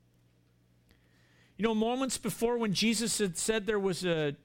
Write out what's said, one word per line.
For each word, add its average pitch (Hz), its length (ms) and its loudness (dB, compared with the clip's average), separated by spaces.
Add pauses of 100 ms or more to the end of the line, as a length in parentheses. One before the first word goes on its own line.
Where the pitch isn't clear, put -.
(1600)
You 190 80 -2
know, 226 100 4
moments 247 420 0
before 233 400 -2
when 226 160 0
Jesus 214 460 0
had 196 180 -2
said 220 300 -2
there 214 120 0
was 196 260 0
a 156 400 0